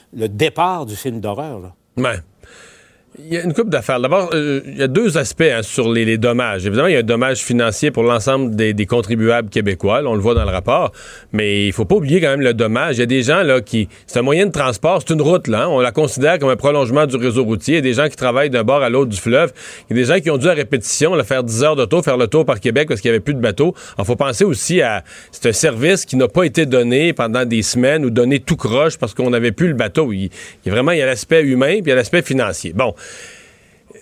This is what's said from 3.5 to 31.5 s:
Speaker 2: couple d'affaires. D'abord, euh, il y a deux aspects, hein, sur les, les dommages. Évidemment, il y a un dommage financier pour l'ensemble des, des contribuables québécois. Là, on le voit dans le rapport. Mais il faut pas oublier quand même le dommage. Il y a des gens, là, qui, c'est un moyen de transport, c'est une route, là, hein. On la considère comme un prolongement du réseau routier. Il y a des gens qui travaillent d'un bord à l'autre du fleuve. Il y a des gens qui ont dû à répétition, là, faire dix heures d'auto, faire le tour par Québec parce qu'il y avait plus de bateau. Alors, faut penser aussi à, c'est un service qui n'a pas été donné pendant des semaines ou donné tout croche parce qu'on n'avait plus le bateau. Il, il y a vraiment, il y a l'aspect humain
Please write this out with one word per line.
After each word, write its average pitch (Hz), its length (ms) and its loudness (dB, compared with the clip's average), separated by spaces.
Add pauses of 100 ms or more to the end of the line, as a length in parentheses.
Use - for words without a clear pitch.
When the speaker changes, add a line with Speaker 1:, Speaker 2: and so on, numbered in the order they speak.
Speaker 2:
couple 220 160 0
d'affaires. 131 300 -2
D'abord, 165 340 0
euh, 147 320 -2
il 135 120 -14
y 139 40 -6
a 135 60 2
deux 160 320 2
aspects, 135 240 -2
hein, 120 180 2
sur 117 300 -2
les, 117 120 2
les 110 140 2
dommages. 113 480 0
Évidemment, 117 220 2
il 185 60 2
y 139 40 4
a 120 40 4
un - 20 -6
dommage 120 380 0
financier 120 500 0
pour 113 100 -2
l'ensemble 120 540 0
des, 110 180 2
des 104 140 0
contribuables 113 640 0
québécois. 101 520 0
Là, 139 80 -4
on 110 60 0
le 104 40 -2
voit 113 140 2
dans 113 120 2
le 101 40 -2
rapport. 117 420 0 (400)
Mais 104 360 0
il 92 60 -2
faut 110 120 -4
pas 190 100 2
oublier 165 260 2
quand 143 100 2
même 143 100 -2
le 123 140 2
dommage. 117 420 0
Il 120 40 0
y - 20 2
a - 20 2
des 127 160 2
gens, 156 220 2
là, 131 180 2
qui, 110 260 -2 (200)
c'est - 100 -6
un 120 60 2
moyen 165 240 2
de 170 40 -4
transport, 143 540 0
c'est 160 80 -2
une 156 80 0
route, 156 260 2
là, 113 160 0
hein. 170 40 0
On 143 120 0
la 123 120 2
considère 147 480 0
comme 139 100 0
un 127 60 2
prolongement 139 500 2
du 131 100 -2
réseau 123 280 0
routier. 113 320 0
Il - 20 2
y - 20 2
a - 20 0
des 127 120 0
gens 147 160 0
qui - 60 -8
travaillent 127 340 0
d'un 120 140 0
bord 135 180 2
à 123 80 0
l'autre 127 220 0
du 98 80 -6
fleuve. 143 340 2 (360)
Il 113 60 -2
y 120 40 2
a 127 40 2
des 123 80 0
gens 185 80 2
qui 156 120 -2
ont 139 60 0
dû 139 120 2
à 180 40 2
répétition, 147 600 -2
là, 147 100 2
faire 131 200 -2
dix 117 200 -2
heures 156 120 2
d'auto, 139 260 0
faire 131 160 0
le 120 100 2
tour 151 180 2
par 120 140 0
Québec 127 280 0
parce 123 120 -4
qu'il 120 100 -2
y 113 40 4
avait 110 60 2
plus 143 160 -4
de 127 60 -6
bateau. 131 340 0 (200)
Alors, 92 120 -4
faut 120 80 0
penser 135 280 0
aussi 170 380 0
à, 107 220 -2 (280)
c'est - 180 -2
un 107 40 2
service 156 520 0
qui - 100 -6
n'a 127 120 4
pas 180 180 0
été 160 200 0
donné 127 480 2
pendant 123 320 -2
des 117 160 0
semaines 135 440 0
ou 123 40 0
donné 123 300 2
tout - 160 -2
croche 139 420 0
parce 117 160 -6
qu'on 127 160 -2
n'avait 117 220 2
plus 170 160 0
le 151 80 -2
bateau. 117 380 0
Il, 95 120 -4
il 90 40 -6 (360)
y - 40 -2
a - 20 -2
vraiment, 127 200 2
il 175 60 2
y 143 60 0
a - 20 2
l'aspect 151 380 2
humain 135 300 2